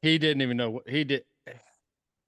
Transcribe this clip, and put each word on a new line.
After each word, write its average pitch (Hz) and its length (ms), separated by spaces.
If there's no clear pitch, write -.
He 160 160
didn't 151 240
even 123 140
know 120 140
what 120 180
he 147 160
did. 135 200